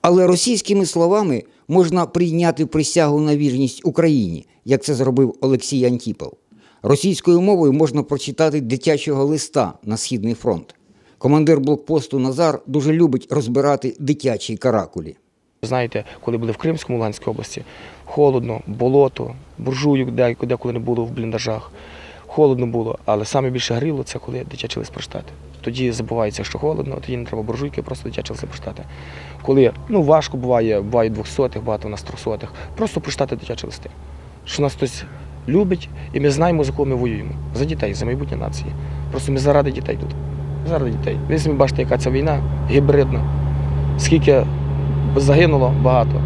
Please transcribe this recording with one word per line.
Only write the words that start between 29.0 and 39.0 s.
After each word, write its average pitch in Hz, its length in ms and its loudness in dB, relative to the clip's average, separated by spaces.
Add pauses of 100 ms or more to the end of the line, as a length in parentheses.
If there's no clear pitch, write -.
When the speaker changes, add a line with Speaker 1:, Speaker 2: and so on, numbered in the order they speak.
Speaker 2:
Коли, 135 300 4 (180)
ну, 196 140 2
важко 147 340 4
буває, 117 440 2
буває 113 280 2
двохсотих, 110 540 -2
багато 110 240 -4
в 107 40 -8
нас 101 120 -10
трьохсотих, - 500 -8 (220)
просто - 260 -4
прочитати 135 340 -4
дитячий - 340 -10
листи. - 200 -16 (560)
Що - 160 -6
нас 139 120 0
хтось - 300 -6 (440)
любить, 185 420 0 (240)
і - 60 -2
ми 143 120 4
знаємо, 160 320 2
за 135 80 0
кого 143 140 -2
ми 135 100 0
воюємо. 117 360 -2 (240)
За 131 100 0
дітей, 147 280 -2
за 107 120 -4
майбутнє 135 320 -4
нації. - 320 -6 (420)